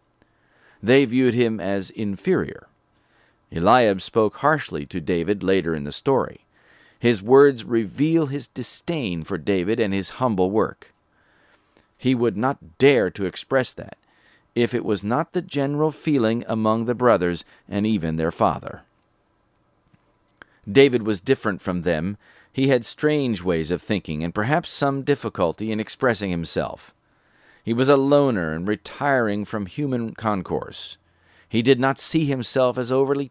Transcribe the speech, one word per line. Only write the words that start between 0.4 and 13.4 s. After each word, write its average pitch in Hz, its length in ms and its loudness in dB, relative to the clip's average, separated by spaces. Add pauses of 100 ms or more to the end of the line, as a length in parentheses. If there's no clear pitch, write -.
They 135 240 4
viewed 123 300 2
him 113 240 2
as 95 320 -2
inferior. 104 800 -4 (800)
Eliab 101 500 4
spoke 110 360 0
harshly 131 500 -2
to 92 140 -8
David 90 420 -2
later 90 320 0
in 76 80 -6
the 71 80 -8
story. - 560 -4 (540)
His 120 200 2
words 127 440 6
reveal 117 600 0
his 135 200 -8
disdain 117 800 -6
for 95 120 -6
David 98 440 0
and 101 120 0
his 98 180 -4
humble 98 420 0
work. - 420 -2 (1040)
He 131 180 0
would 113 220 0
not 110 420 -4
dare 123 320 4
to 98 140 -6
express 127 480 -2